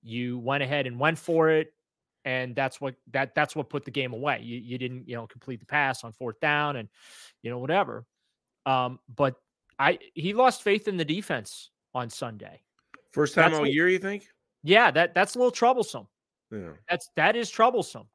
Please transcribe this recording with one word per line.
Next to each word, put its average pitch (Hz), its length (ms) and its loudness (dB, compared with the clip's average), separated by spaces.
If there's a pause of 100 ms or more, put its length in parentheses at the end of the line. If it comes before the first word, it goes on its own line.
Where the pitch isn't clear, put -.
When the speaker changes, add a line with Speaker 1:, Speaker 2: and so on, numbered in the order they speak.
Speaker 1:
You 123 380 -6
went 135 240 0
ahead 135 240 -2
and 120 100 -10
went 156 200 2
for 160 320 4
it. 156 220 2 (520)
And 127 320 -4
that's 131 240 -2
what, 131 140 -6 (160)
that, 135 240 -2
that's 151 200 0
what 151 140 -6
put 143 160 -6
the 135 60 -12
game 127 220 -4
away. 127 300 -4
You, 117 140 -10
you 120 220 -10
didn't, 127 300 -8
you 120 80 -8
know, 117 100 -10
complete 120 320 -12
the - 80 -20
pass 139 380 -2
on 113 80 -12
fourth 120 280 -8
down 147 360 0
and, 110 120 -10 (540)
you 113 80 -8
know, 123 80 -6
whatever. 127 480 -2 (580)
Um, 127 360 0 (160)
but 135 180 2 (420)
I, 165 220 4 (160)
he 165 180 -4
lost 240 300 4
faith 202 240 2
in 202 100 -4
the 170 80 -2
defense 151 680 -6 (240)
on 120 160 -4
Sunday. 107 520 -12 (480)
Speaker 2:
First 147 240 0
time 165 120 6
Speaker 1:
That's 160 100 4
Speaker 2:
all 151 60 2
Speaker 1:
what 143 100 2
Speaker 2:
year, 160 160 4
you 185 100 2
think? 196 300 -8 (340)
Speaker 1:
Yeah, 196 300 6
that, 170 220 2
that's 190 200 2
a 240 40 -8
little 247 120 4
troublesome. 233 560 0 (460)
Speaker 2:
Yeah. 87 220 -10 (140)
Speaker 1:
That's, 175 280 -4
that 175 180 4
is 233 160 -4
troublesome. 226 640 0